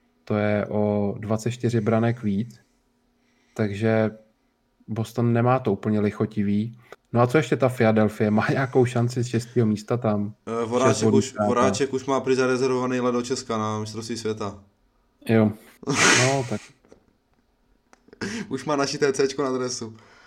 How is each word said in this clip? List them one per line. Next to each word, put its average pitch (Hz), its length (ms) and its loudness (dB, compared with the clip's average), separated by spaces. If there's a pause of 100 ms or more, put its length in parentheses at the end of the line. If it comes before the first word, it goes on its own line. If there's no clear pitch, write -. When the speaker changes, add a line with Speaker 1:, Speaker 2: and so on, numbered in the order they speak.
(240)
Speaker 1:
to 107 120 -2
je 104 340 0
o 104 500 0
dvacet 110 320 -2
čtyři 117 300 -2
branek 113 420 0
víc, 104 360 -4 (960)
takže 110 580 0 (760)
Boston 117 460 0
nemá 120 260 4
to 107 140 0
úplně 107 260 -2
lichotivý. 104 760 -2 (360)
No 120 80 4
a 123 60 6
co 127 100 2
ještě 151 180 0
ta 127 140 2
Philadelphia? 110 600 2
Má 107 220 2
nějakou 131 340 2
šanci 120 380 -2
z 120 40 -6
šestého 113 400 0
místa 107 300 -2
tam? 104 360 -2 (140)
Speaker 2:
Eh, 113 140 -6
Speaker 1:
Šest 113 80 -4
Speaker 2:
Voráček 123 340 2
Speaker 1:
bodů 110 140 4
Speaker 2:
už, - 80 4
Speaker 1:
ztráta. 104 220 -2
Speaker 2:
Voráček 120 460 2
už 131 120 -4
má 135 140 0
prý 131 160 0
zarezervovaný 127 640 0
let 123 120 0
do 120 100 0
Česka 123 360 -4
na 107 220 -2
mistrovství 110 380 -8
světa. 107 420 -6 (680)
Speaker 1:
Jo. 110 220 6 (360)
Speaker 2:
<laughs> - 40 0 (360)
Speaker 1:
No, 135 220 0
tak. 107 120 -6 (1900)
Speaker 2:
Už 135 160 -8
má 151 100 0
našité 139 380 0
Cčko 139 300 -2
na 131 140 -2
dresu. 117 380 -8 (320)